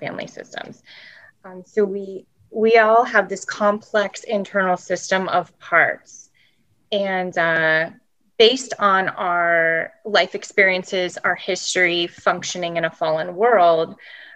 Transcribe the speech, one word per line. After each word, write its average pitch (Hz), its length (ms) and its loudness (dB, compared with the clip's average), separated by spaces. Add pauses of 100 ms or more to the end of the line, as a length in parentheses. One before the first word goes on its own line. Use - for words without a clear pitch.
family - 260 -10
systems. - 560 -16 (640)
Um, 185 180 -18
so - 180 -2
we, 196 440 -6 (240)
we 226 260 4
all 226 280 6
have 214 260 0
this 190 160 -8
complex 208 800 -2
internal 196 520 -2
system 185 520 -4
of - 300 -4
parts. - 600 -2 (720)
And, 190 440 -4
uh, 160 540 0 (480)
based 240 400 2
on 190 300 2
our 170 840 0 (120)
life 202 320 0
experiences, 185 880 -2
our 185 100 0
history, 175 720 -2
functioning 175 720 -4
in 165 80 -2
a 165 60 -2
fallen 165 440 -4
world, 180 600 4 (400)